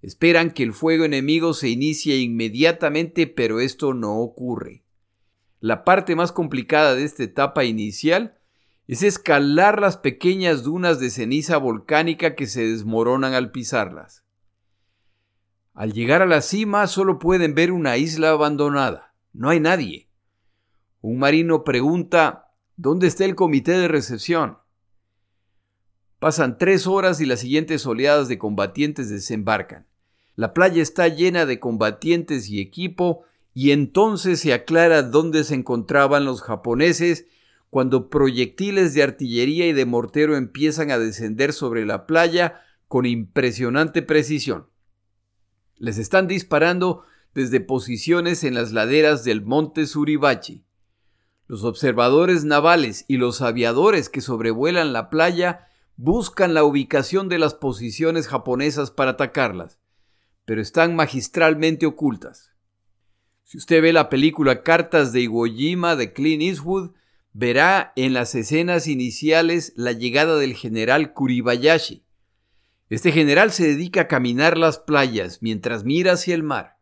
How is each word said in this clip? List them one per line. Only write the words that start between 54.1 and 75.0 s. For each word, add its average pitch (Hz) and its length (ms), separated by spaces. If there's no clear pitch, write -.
sobrevuelan 127 720
la 117 160
playa 175 600
buscan 175 580
la 151 100
ubicación 147 640
de 175 100
las 151 160
posiciones 139 720
japonesas 135 640
para 131 220
atacarlas, 113 640
pero 110 160
están 165 360
magistralmente 160 880
ocultas. - 640
Si - 140
usted 160 220
ve 165 120
la 160 160
película 139 560
Cartas 165 480
de 123 80
Iwo 117 240
Jima 165 500
de 120 180
Clint 151 300
Eastwood, 175 500
verá 139 640
en 131 180
las 123 220
escenas 160 540
iniciales 156 880
la 120 160
llegada 127 440
del 135 180
general 123 580
Kuribayashi. 127 920
Este 143 240
general 160 400
se 165 160
dedica 175 340
a - 60
caminar 135 500
las 160 200
playas 120 640